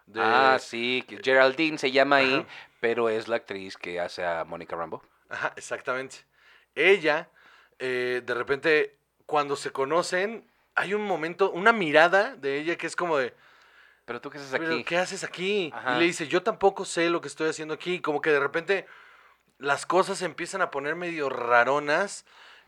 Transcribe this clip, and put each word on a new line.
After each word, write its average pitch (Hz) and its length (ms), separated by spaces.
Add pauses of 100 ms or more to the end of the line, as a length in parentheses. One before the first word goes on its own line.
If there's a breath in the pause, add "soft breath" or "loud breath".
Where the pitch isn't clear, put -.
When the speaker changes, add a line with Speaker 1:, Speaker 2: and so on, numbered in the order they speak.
Speaker 1:
de 101 160
Speaker 2:
Ah, 127 380
sí, 123 480
que 101 140
Geraldine 135 560
se 139 140
llama 139 240
ahí, 135 180
Speaker 1:
Ajá. 160 120 (340 loud breath)
Speaker 2:
pero 117 280
es 110 200
la 113 80
actriz 98 400
que 87 240
hace 90 240
a 82 200
Mónica 85 320
Rambeau. 82 260 (260)
Speaker 1:
Ajá, - 280
exactamente. 131 640 (560 soft breath)
Ella, 160 540 (500 soft breath)
eh, 123 460
de 123 100
repente, 139 640 (300)
cuando 143 300
se - 160
conocen, 175 760 (260)
hay 180 200
un 214 100
momento, 175 460
una 202 220
mirada 185 640
de 139 220
ella 160 180
que 170 100
es 151 80
como 170 240
de, 123 160 (720 soft breath)
Speaker 2:
"¿Pero 120 160
tú 143 100
qué 143 80
haces 139 140
Speaker 1:
"¿Pero 160 220
Speaker 2:
aquí?". - 100
Speaker 1:
qué 170 140
haces 185 260
aquí?". 180 500
Speaker 2:
Ajá. 123 220
Speaker 1:
Y - 40
le 170 40
dice, 170 240
"Yo 175 140
tampoco 196 420
sé 170 260
lo 170 100
que 143 80
estoy 160 200
haciendo 156 260
aquí". 175 260
Como 147 200
que 160 100
de 143 100
repente 165 460 (720 soft breath)
las 139 280
cosas 180 320
se 180 80
empiezan 170 360
a 165 80
poner 143 240
medio 165 360
raronas 143 920 (440 soft breath)